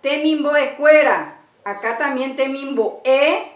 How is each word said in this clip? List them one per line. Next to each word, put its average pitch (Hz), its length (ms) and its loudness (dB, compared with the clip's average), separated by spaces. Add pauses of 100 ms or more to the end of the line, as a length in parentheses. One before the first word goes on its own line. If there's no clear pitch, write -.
Temimbo 294 560 -2
e 285 200 0
cuera. 294 640 4 (240)
Acá 208 340 -6
también 269 380 -4
temimbo 269 680 -4
e. 285 520 2